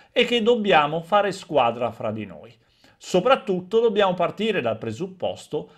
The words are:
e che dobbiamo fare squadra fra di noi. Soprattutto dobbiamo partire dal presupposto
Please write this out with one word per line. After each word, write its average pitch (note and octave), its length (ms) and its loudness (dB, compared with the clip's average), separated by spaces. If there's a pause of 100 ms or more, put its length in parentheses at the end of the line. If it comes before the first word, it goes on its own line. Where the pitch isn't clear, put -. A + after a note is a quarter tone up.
(140)
e A#3+ 100 2
che A#3+ 180 0
dobbiamo F#3 600 2
fare G3+ 320 0
squadra A#2+ 580 0
fra A2 200 -6
di G#2+ 140 -8
noi. F2+ 320 -18 (400)
Soprattutto F#3 840 0
dobbiamo G3+ 320 2
partire F3+ 480 -2
dal A2+ 160 -2
presupposto A2+ 1000 -8